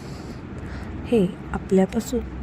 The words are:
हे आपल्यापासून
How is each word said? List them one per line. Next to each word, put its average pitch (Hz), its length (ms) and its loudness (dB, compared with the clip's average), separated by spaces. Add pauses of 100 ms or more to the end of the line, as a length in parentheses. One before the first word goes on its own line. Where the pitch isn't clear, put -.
(1040)
हे 214 220 6 (260)
आपल्यापासून 202 680 4 (220)